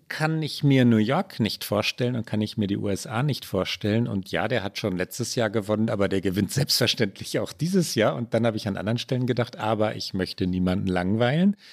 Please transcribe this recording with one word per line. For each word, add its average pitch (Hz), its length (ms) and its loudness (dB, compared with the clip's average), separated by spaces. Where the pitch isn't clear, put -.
kann 156 340 -2
ich - 220 -4
mir 135 220 6
New 117 100 8
York 131 440 2
nicht 104 220 -2
vorstellen 123 540 0
und 110 100 -6
kann 107 140 -2
ich 107 160 -4
mir 104 120 2
die 101 100 0
U 101 100 -4
S 98 180 -4
A 113 160 -2
nicht 143 220 -2
vorstellen. 107 640 0
Und 101 220 -4
ja, 87 180 -2
der 117 140 0
hat 101 160 -8
schon 95 180 -2
letztes 92 380 -4
Jahr 113 160 0
gewonnen, 107 400 0
aber 101 180 0
der 95 140 0
gewinnt 98 300 0
selbstverständlich - 840 -2
auch 104 140 -4
dieses 175 420 0
Jahr. 120 220 2
Und 120 160 -6
dann 117 140 2
hab 110 80 2
ich 107 120 -6
an 98 120 -2
anderen 104 180 0
Stellen 123 300 -2
gedacht, 120 320 -2
aber 107 360 0
ich 101 200 -8
möchte 92 320 -2
niemanden 92 400 0
langweilen, 117 680 2